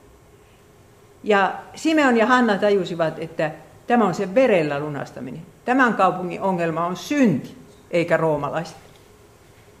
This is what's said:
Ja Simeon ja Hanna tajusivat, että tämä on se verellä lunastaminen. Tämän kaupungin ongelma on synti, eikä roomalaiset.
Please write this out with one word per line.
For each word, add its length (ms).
Ja 360
Simeon 420
ja 80
Hanna 320
tajusivat, 640
että 320
tämä 180
on 80
se 220
verellä 440
lunastaminen. 640
Tämän 280
kaupungin 480
ongelma 440
on 120
synti, 600
eikä 260
roomalaiset. 600